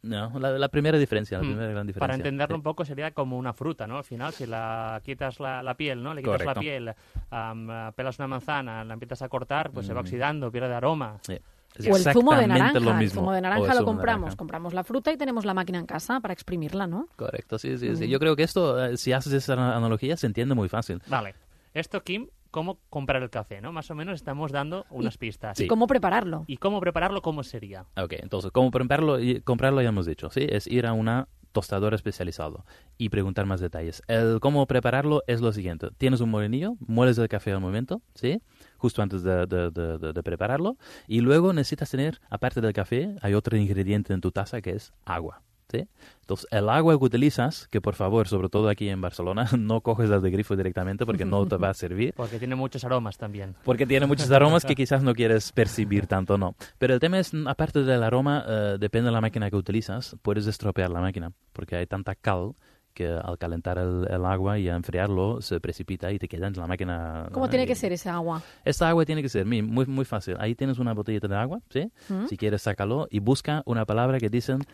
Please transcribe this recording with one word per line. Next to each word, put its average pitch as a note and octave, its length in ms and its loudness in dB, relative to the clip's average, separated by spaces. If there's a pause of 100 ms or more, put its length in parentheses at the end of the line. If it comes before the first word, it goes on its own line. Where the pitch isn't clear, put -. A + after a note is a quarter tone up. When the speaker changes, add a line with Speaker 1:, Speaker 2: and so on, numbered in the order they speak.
Speaker 1:
¿no? A2+ 340 -6
La, C3+ 140 -2
la C3+ 180 0
primera D3+ 300 2
diferencia, G#2+ 400 0
la F#2 60 0
Speaker 2:
Mm. - 20 -2
Speaker 1:
primera G#2+ 240 -4
gran G#2 160 -4
diferencia. F#2+ 120 -8
Speaker 2:
Para C3 160 0
entenderlo C#3+ 420 -2
Speaker 1:
Sí. - 20 -4
Speaker 2:
un C#3+ 40 -12
poco, D#3 220 -4
sería D3 260 -8
como C3 240 -4
una B2+ 180 -6
fruta, C#3 340 -8
¿no? A#2+ 100 -8
Al C#3+ 60 -10
final, B2 280 -8
si C#3+ 140 -10
la A2+ 580 -6
quitas C3+ 360 -8
la, C3 240 -6
la B2+ 140 -6
piel, C3 260 -4
¿no? D3+ 100 -8
Le D3 80 -10
quitas A2 120 0 (100)
Speaker 1:
Correcto. C3 100 -2
Speaker 2:
la G#2 80 -4
piel, B2 320 -6 (380)
am, A2+ 640 -8
pelas C3 240 -6
una C#3 80 -6
manzana, B2+ 560 -6
la A2+ 100 -12
empiezas A#2+ 300 -10
a C3 60 -10
cortar, C#3 420 -4
pues G2 160 -8
se F#2+ 80 -6
va B2 60 -4
Speaker 1:
Ujú. F#2 80 -8
Speaker 2:
oxidando, C3 420 -4
pierde B2 240 -4
aroma. B2 480 -2
Speaker 1:
Sí. - 160 -8 (360)
Es - 120 -4
Speaker 3:
O G3 80 8
el F#3 80 6 (100)
zumo A#3+ 200 8
de C4 100 8
Speaker 1:
exactamente A3 40 4
Speaker 3:
naranja, G3+ 320 6
Speaker 1:
lo A#2 120 4
Speaker 3:
el A2 60 4
Speaker 1:
mismo. G2 240 2
Speaker 3:
zumo F2+ 100 2
de F#3+ 60 2
Speaker 1:
O F#3 40 0
Speaker 3:
naranja F#3 200 2
Speaker 1:
el G2+ 60 4
Speaker 3:
lo C4 80 4
Speaker 1:
zumo B3 40 6
de G#3+ 60 4 (120)
Speaker 3:
compramos, A3 240 0
Speaker 1:
naranja. D#3+ 160 -6
Speaker 3:
compramos E3 360 -8
la F#3 100 -2
fruta B3 280 -2
y D#4 60 -2
tenemos B3 280 -2
la G3 80 0
máquina F#3 260 -2
en E3 60 -6
casa A#3 340 -4
para G3+ 140 -6
exprimirla, F3+ 540 -4
¿no? G3+ 280 -4
Speaker 1:
Correcto, - 420 -6
sí, C3 200 -4
sí, A#2+ 180 -2
sí. A2 100 -2
Speaker 3:
Mm. A2+ 40 0
Speaker 1:
Yo C3+ 100 2
creo D#3 160 4
que D3 80 2
esto, D3 420 2
eh, B2 120 -2
si B2+ 160 0
haces C3+ 200 0
esa C3+ 200 0
ana-, B2+ 240 2
analogía, A#2 400 0
se B2+ 100 -2
entiende B2 280 0
muy G#2 120 2
fácil. G2+ 400 -4
Speaker 2:
Vale. G#2+ 280 -4 (380)
Esto, E3+ 300 -6
Kim, G#3+ 240 -6 (240)
¿cómo E3+ 280 -6 (100)
comprar C3+ 320 -2
el B2 80 -6
café, G#2 320 -8
no? C3 100 -12
Más D#3+ 200 -12
o D#3 40 -10
menos E3+ 200 -8
estamos D3 360 -6
dando D3+ 380 -6
unas A2+ 260 -4
Speaker 3:
Y - 40 -20
Speaker 2:
pistas. G#2+ 380 -10
Speaker 1:
Sí. G2 100 -2
Speaker 3:
¿cómo A3+ 200 4
prepararlo? F#3 600 0
Speaker 2:
¿Y C3 100 -8
cómo G3+ 240 0
prepararlo, F3+ 400 -2
cómo D#3 220 -4
sería? G2 420 -12 (100)
Speaker 1:
Ok, F2+ 240 -4
entonces, F#2+ 320 -4
¿cómo B2+ 200 6
prepararlo? C3+ 480 2
Y, B2 220 2
comprarlo C3 400 2
ya A#2+ 80 4
hemos G2 180 2
dicho, D#2+ 240 -6
¿sí? C3+ 180 0
Es G#2 180 -2
ir A#2+ 200 2
a A#2 60 0
una A2+ 340 0 (240)
tostadora G#2 440 0
especializado F2 680 -6 (360)
y A2 100 -2
preguntar G2 380 0
más F#2 120 -2
detalles. E2 480 -6
El A2+ 320 4
cómo C#3 280 2
prepararlo C3+ 580 2
es A#2 160 0
lo A#2 100 4
siguiente. F2+ 360 -4 (100)
Tienes B2+ 240 2
un A#2 80 2
molinillo, A#2 500 -2
mueles A#2+ 380 4
el A#2 100 2
café G#2 240 -2
al G2 80 0
momento, G2+ 420 -4 (120)
¿sí? C3 280 -2 (360)
Justo A#2 240 0
antes F#2+ 220 -2
de, F2+ 240 2
de, F2 240 0
de, E2 260 -4
de, D#2+ 160 -6
de E2+ 100 -4
prepararlo. C3+ 540 -2 (300)
Y A2+ 140 2
luego D#3 300 6
necesitas D3 380 0
tener, C#3+ 300 -2 (100)
aparte B2 320 -2
del A2 120 2
café, C3 480 -2
hay G2+ 120 2
otro G#2+ 240 2
ingrediente G2 560 2
en F2+ 80 0
tu F#2 100 2
taza G#2 300 -4
que F#2 100 -6
es G2 220 -8 (120)
agua, E2+ 360 -6 (300)
¿sí? C#3+ 160 -4 (340)
Entonces, - 300 -6
el G#2 180 2
agua D#3 300 6
que C3 60 4
utilizas, B2+ 640 2
que G#2 120 0
por G2+ 140 0
favor, G#2 320 2
sobre F#2+ 220 0
todo G#2+ 200 4
aquí G2+ 180 0
en F#2+ 140 -2
Barcelona, F#2 480 -2
<laughs> B2+ 80 4
no A2 240 2
coges A#2 280 2
las G2+ 120 6
de F#2+ 80 4
grifo G2 260 0
directamente F#2+ 520 -2
porque G2 180 0
no G2 220 4
te F#2+ 100 0
va G2 140 2
a - 20 -2
servir. F#2+ 400 -2
Speaker 2:
<laughs> - 20 -10
Porque A#2 220 -8
tiene B2 180 -4
muchos C3 300 -6
aromas B2 320 -2
también. G2+ 460 -10
Speaker 1:
Porque B2+ 240 4
tiene C3+ 180 4
muchos C#3 260 2
aromas D3 320 8
que C3+ 120 2
Speaker 2:
<laughs> C3+ 60 -2
Speaker 1:
quizás C3+ 220 2
no B2+ 120 4
quieres A2+ 360 4
percibir G2+ 560 2
tanto, F#2+ 300 2
no. F#2 180 0 (220)
Pero B2+ 160 4
el B2 60 4
tema E3+ 200 2
es, F3+ 120 0 (160)
aparte C#3+ 360 0
del B2+ 200 4
aroma, C3+ 440 2
eh, G#2 320 0
depende A#2 280 2
de A#2 60 4
la A2+ 80 2
máquina A2 280 0
que G2+ 60 -2
utilizas, G#2 680 -2
puedes G#2 240 0
estropear G2 460 -2
la E2+ 100 -2
máquina, F2+ 300 -2 (220)
porque F2 220 -8
hay F2 120 -2
tanta G2 280 -6
cal F#2+ 380 -2 (400)
que F2 140 -4
al E2+ 300 -4
calentar E2+ 400 -4
el, F2+ 320 0
el F2+ 160 0
agua F#2+ 340 0
y F#2 80 0
a F2 80 0
enfriarlo F#2+ 640 0
se F2 200 -4
precipita F2+ 500 -6
y G2+ 80 -4
te F2+ 80 -6
queda F2+ 200 -6
en G2+ 100 -4
la F2 100 -6
máquina, E2+ 640 -4
Speaker 3:
¿Cómo C4 140 -2
Speaker 1:
¿no? - 40 0
Speaker 3:
tiene C4 140 2
Speaker 1:
Y A#3+ 40 -2
Speaker 3:
que B3 80 0
ser G3 180 -4
esa F3 220 -6
agua? E3 260 -4 (240)
Speaker 1:
esta E3 240 2
agua E3 160 6
tiene D#3 160 -2
que C#3 80 -2
ser, G2 160 0
mi-, A2+ 160 0
muy, A2+ 240 2
muy C3+ 200 -2
fácil. F#2+ 340 -4
Ahí A2 140 -2
tienes C3+ 260 -2
una A#2+ 140 0
botellita G#2 340 -2
de G2 100 0
agua, C#3 320 -2
¿sí? E3+ 200 -2 (200)
Speaker 3:
¿Mm? G3 180 -2
Speaker 1:
Si F#3 80 -6
quieres, G#2 280 0
sácalo G#2+ 460 -2
y G#2 100 -2
busca C#3 460 0
una A#2 200 0
palabra B2 340 2
que A2+ 100 0
dicen B2 300 0 (140)